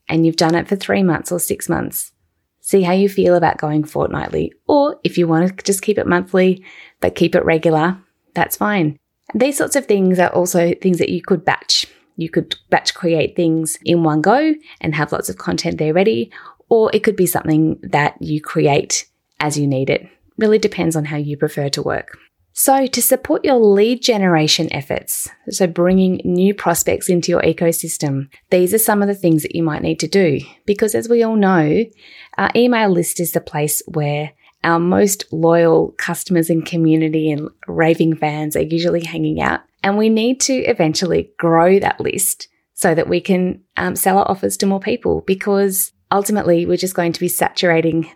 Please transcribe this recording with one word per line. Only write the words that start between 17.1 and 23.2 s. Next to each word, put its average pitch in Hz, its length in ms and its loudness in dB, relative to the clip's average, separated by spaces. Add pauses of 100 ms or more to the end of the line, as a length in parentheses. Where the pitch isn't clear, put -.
be 180 120 2
something 156 560 0
that - 360 -2
you 151 220 -6
create - 640 -2 (340)
as 151 200 -4
you 143 80 0
need 135 240 -2
it. - 180 -4 (300)
Really 214 180 4
depends 175 380 -2
on 151 100 -2
how 147 120 -6
you 147 200 -6
prefer 147 320 -2
to 143 140 -6
work. - 340 -6 (400)
So 269 300 2
to 254 140 -4
support - 420 -2